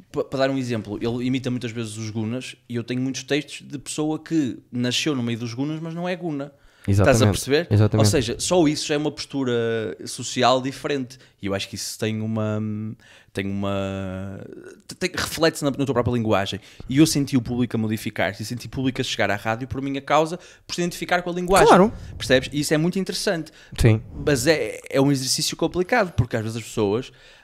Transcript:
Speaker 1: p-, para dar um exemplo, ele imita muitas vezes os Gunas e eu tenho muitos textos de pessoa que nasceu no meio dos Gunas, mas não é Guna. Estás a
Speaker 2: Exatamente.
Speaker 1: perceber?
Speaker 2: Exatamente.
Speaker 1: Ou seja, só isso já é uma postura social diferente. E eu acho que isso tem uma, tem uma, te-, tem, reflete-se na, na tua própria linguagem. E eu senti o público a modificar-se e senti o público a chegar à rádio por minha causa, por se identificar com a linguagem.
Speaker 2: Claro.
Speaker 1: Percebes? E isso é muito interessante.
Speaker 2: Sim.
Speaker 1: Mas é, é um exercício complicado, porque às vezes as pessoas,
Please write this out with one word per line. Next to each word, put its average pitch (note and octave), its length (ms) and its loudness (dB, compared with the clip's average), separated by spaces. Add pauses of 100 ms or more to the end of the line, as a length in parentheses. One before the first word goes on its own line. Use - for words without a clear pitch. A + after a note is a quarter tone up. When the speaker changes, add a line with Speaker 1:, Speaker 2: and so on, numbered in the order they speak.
(100)
Speaker 1:
p-, D3 140 -4
para C#3 160 -6
dar C3+ 100 2
um C3+ 80 0
exemplo, A2 420 -4
ele A#2+ 260 -2
imita B2+ 240 -2
muitas B2 200 -4
vezes A2 260 -8
os A2 140 -6
Gunas A2+ 460 -6 (120)
e A#2 60 -8
eu A#2+ 80 -4
tenho B2+ 180 -6
muitos C3 220 -4
textos D3 440 -4
de C3+ 120 -12
pessoa D#3 400 -4
que D#3 400 -2 (140)
nasceu B2 420 -2
no B2 80 -2
meio A#2 160 -2
dos A#2 160 -8
Gunas, D3 260 -4
mas E3 140 -8
não F3 140 -4
é F#3 80 -4
Guna. D3+ 360 -6 (360)
Estás G2+ 200 6
a - 20 8
Speaker 2:
Exatamente. G#2+ 240 6
Speaker 1:
perceber? D3 360 0
Speaker 2:
Exatamente. G#2+ 360 6
Speaker 1:
Ou G#2 40 6
seja, A#2 280 0
só F3 280 4
isso D3+ 200 0
já D3+ 80 0
é D3 40 0
uma D3+ 140 0
postura C3+ 400 -4 (540)
social B2 560 2
diferente. C3+ 560 -6 (220)
E G2 60 -6
eu G2 80 0
acho G2 140 -4
que - 60 -12
isso - 240 -8
tem A2 240 -2
uma, G#2+ 360 -2 (760)
tem G2 120 -4
uma, G2 960 -4 (480)
te-, - 60 -16
tem, F3+ 200 -4
reflete-se D#3+ 480 0
na, C#3+ 80 2
na C3+ 140 -2
tua C3 100 0
própria A#2+ 200 2
linguagem. G2+ 440 2 (300)
E C3 100 -2
eu D#3 80 8
senti C#3+ 300 0
o A#2+ 60 4
público A#2+ 340 -2
a - 20 0
modificar-se G#2+ 640 -2
e G#2 40 -8
senti B2 200 -8
o A2 40 -14
público C3 300 -2
a B2+ 40 -2
chegar G2+ 260 0
à G2+ 60 0
rádio A2+ 320 -4
por C3+ 140 -8
minha C#3 180 -6
causa, D#3 380 2 (280)
por - 80 -10
se F3+ 60 -4
identificar F3 420 -2
com F3+ 80 -6
a - 40 -4
linguagem. F#3 340 6
Speaker 2:
Claro. G#3 240 8 (240)
Speaker 1:
Percebes? C3 360 2
E D3 80 -2
isso D3 120 -2
é D3+ 60 4
muito F3 200 0
interessante. F#3 540 -4 (260)
Speaker 2:
Sim. A2 240 6 (240)
Speaker 1:
Mas C#3 200 2
é, B2+ 420 0
é C#3 120 2
um C#3+ 120 6
exercício C3 460 -2
complicado, F3+ 540 0
porque - 240 0
às A2+ 60 -2
vezes A2+ 140 -6
as A2+ 80 -6
pessoas, A2 480 -2 (320)